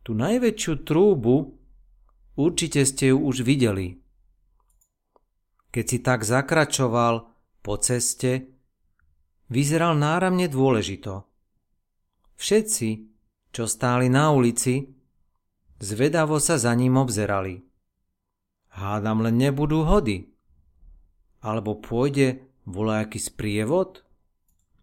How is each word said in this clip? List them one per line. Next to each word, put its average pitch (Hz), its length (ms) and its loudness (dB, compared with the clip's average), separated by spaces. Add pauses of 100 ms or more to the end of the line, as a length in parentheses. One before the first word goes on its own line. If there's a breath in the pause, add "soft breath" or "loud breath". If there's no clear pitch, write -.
tú 110 160 -6
najväčšiu 214 560 0 (140)
trúbu, 156 720 2 (800)
určite 151 480 2
ste 135 280 2
ju 135 80 6
už 127 240 -2
videli. 101 560 0 (1700)
Keď 117 140 -4
si 123 140 -2
tak 123 260 -2
zakračoval 120 1040 0 (340)
po 101 160 -6
ceste, 127 720 -2 (1000)
vyzeral 151 500 0
náramne 180 480 0
dôležito. 110 800 -2 (1080)
Všetci, 214 520 0 (600)
čo 117 140 -6
stáli 123 420 0
na 139 220 4
ulici, 127 680 0 (840)
zvedavo 151 560 0
sa 143 240 0
za 120 160 2
ním 127 200 4
obzerali. 98 680 -2 (1120)
Hádam, 107 480 -2
len 113 160 2
nebudú 147 420 0
hody. 165 460 0 (1120)
Alebo 107 400 -4
pôjde 131 640 0 (240)
volajaký 107 480 -2
sprievod? 107 880 -4 (760)